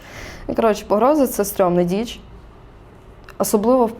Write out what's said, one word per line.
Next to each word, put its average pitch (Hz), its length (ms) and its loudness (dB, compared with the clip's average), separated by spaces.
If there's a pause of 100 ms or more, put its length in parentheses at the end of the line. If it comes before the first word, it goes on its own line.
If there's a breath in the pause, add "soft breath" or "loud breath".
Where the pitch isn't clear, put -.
(480 loud breath)
Ну, - 80 -6
коротше, 214 320 0
погрози — 247 400 2
це 208 180 -2
стрьомна 175 380 2
діч. 196 360 -4 (1200)
Особливо, 226 440 2
в, 220 140 -2